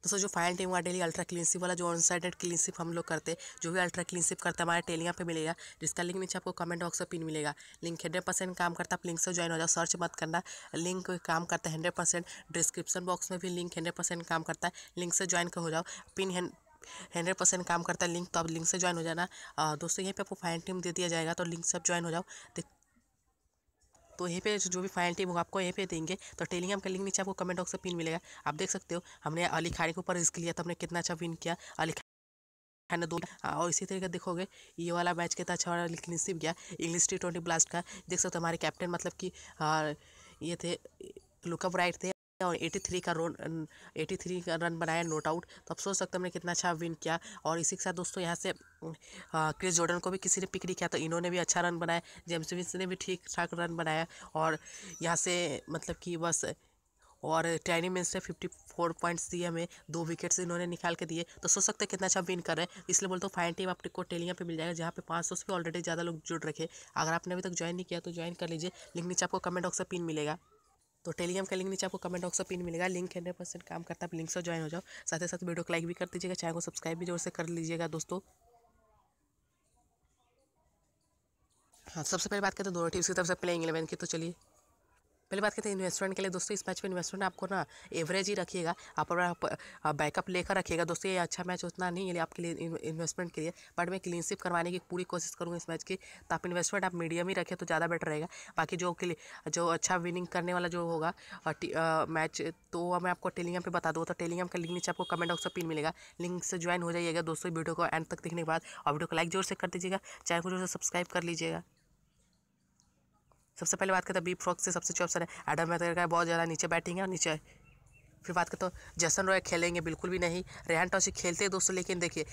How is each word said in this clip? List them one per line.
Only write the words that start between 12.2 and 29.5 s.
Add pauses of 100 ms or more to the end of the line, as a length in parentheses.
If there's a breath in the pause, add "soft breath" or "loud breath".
डिस्क्रिप्शन
बॉक्स
में
भी
लिंक
हंड्रेड
परसेंट
काम
करता
है, (260 loud breath)
लिंक
से
ज्वाइन
हो
जाओ। (340 loud breath)
पिन
हन-, (640 loud breath)
हंड्रेड
परसेंट
काम
करता
है
लिंक,
तो
आप
लिंक
से
ज्वाइन
हो
जाना। (300 loud breath)
अ,
दोस्तों,
यहीं
पे
आपको
फाइनल
टीम
दे
दिया
जाएगा,
तो
लिंक
से
आप
ज्वाइन
हो
जाओ। (340 loud breath)
देख, (1500)
तो
यहीं
पे
जो
भी
फाइनल
टीम
होगा
आपको
यहीं
पे
देंगे। (220 loud breath)
तो
Telegram
का
लिंक
नीचे
आपको
कमेंट
बॉक्स
में
पिन
मिलेगा, (260 loud breath)
आप
देख
सकते
हो। (220 loud breath)
हमने
अली